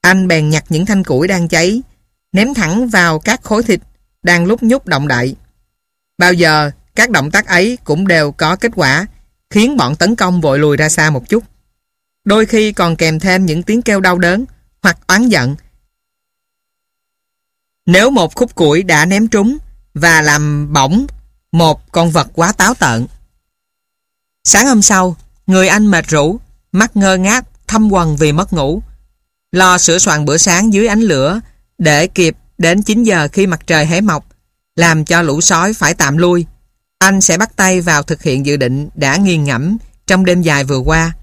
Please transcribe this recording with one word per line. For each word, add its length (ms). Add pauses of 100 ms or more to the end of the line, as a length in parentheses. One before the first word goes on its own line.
Anh 280
bèn 200
nhặt 200
những 180
thanh 180
củi 240
đang 200
cháy, 340 (500)
ném 220
thẳng 340
vào 300
các 240
khối 200
thịt 180 (420)
đang 240
lúc 160
nhúc 240
động 220
đậy. 280 (840)
Bao 140
giờ, 380 (240)
các 160
động 200
tác 160
ấy 380
cũng 220
đều 260
có 240
kết 180
quả, 320 (440)
khiến 260
bọn 200
tấn 200
công 240
vội 180
lùi 180
ra 120
xa 220
một 180
chút. 160 (800)
Đôi 220
khi 260
còn 240
kèm 240
thêm 260
những 160
tiếng 200
kêu 180
đau 180
đớn 260 (380)
hoặc 240
oán 220
giận. 280 (2250)
Nếu 240
một 240
khúc 200
củi 280
đã 240
ném 220
trúng 300 (360)
và 280
làm 500
bỏng 340 (460)
một 400
con 180
vật 240
quá 180
táo 220
tợn. 320 (1400)
Sáng 220
hôm 160
sau, 340 (300)
người 220
anh 180
mệt 220
rũ, 300 (340)
mắt 240
ngơ 200
ngác, 280 (220)
thâm 240
quầng 260
vì 160
mất 200
ngủ. 300 (680)
Lo 260
sửa 200
soạn 260
bữa 120
sáng 360
dưới 140
ánh 140
lửa 400 (380)
để 280
kịp 300 (220)
đến 240
chín 220
giờ 280
khi 140
mặt 200
trời 200
hé 140
mọc, 260 (500)
làm 280
cho 180
lũ 180
sói 340
phải 200
tạm 220
lui. 300 (520)
Anh 220
sẽ 180
bắt 180
tay 240
vào 220
thực 200
hiện 240
dự 100
định 380
đã 220
nghiền 280
ngẫm 320 (300)
trong 180
đêm 180
dài 220
vừa 140
qua. 340 (100)